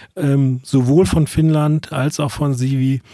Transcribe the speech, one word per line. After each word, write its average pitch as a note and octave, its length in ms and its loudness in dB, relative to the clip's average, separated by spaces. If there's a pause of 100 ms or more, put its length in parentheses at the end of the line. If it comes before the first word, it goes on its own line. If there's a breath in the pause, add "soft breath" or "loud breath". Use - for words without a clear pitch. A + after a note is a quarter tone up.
(160 loud breath)
ähm, C#3 480 0
sowohl C#3 440 2
von E3 180 0
Finnland D#3 680 0
als C#3+ 280 -4
auch C#3+ 120 -4
von C#3+ 220 -2
Sivi. C3 480 0 (120)